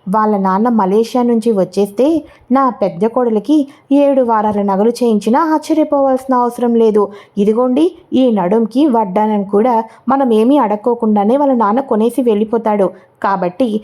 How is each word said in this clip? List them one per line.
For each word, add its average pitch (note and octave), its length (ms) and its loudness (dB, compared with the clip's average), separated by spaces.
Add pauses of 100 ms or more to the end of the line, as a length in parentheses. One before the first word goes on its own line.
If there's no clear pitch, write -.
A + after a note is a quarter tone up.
వాళ్ళ G#3+ 280 0
నాన్న G3 320 0
మలేషియా A3+ 540 0
నుంచి A#3 300 0
వచ్చేస్తే G3+ 540 0 (460)
నా C4 180 2
పెద్ద F3+ 360 -4
కోడలికి B3 640 0 (240)
ఏడు C#4 300 4
వారాల G#3+ 400 0
నగలు G3+ 280 0
చేయించినా A#3 500 0 (140)
ఆశ్చర్యపోవాల్సిన C#4+ 800 0
అవసరం A#3+ 400 -2
లేదు. A3+ 200 2 (440)
ఇదిగోండి, B3 460 2 (280)
ఈ B3+ 180 2
నడుంకి A3 560 0
వడ్డానం G#3+ 560 0
కూడా A3 420 0 (240)
మనం C4+ 240 0
ఏమీ A3+ 240 2
అడక్కోకుండానే A3 800 0
వాళ్ళ C#4+ 180 2
నాన్న A3 260 0
కొనేసి A#3+ 420 -2
వెళ్ళిపోతాడు. G#3+ 680 0 (320)
కాబట్టి G3 460 -2 (160)